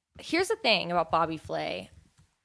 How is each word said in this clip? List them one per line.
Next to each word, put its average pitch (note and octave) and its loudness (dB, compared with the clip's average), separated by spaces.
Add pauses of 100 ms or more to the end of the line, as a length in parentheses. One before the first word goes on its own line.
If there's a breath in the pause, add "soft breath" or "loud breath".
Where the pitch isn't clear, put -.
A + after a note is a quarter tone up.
(180)
Here's F4+ 0
the A4 0
thing F3 2
about E3+ 2
Bobby D#3+ 2
Flay. D#3 -8 (540)